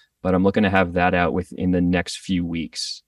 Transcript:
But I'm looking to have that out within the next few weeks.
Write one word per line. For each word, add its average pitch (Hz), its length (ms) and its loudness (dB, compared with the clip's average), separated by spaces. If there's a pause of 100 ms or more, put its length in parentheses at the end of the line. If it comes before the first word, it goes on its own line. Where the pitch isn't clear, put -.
(220)
But 92 120 0
I'm 92 100 4
looking 98 180 2
to 98 80 4
have 92 220 2
that 90 220 2
out 87 180 2
within 90 400 -2
the 90 80 2
next 90 380 0
few 87 280 -2
weeks. - 600 -8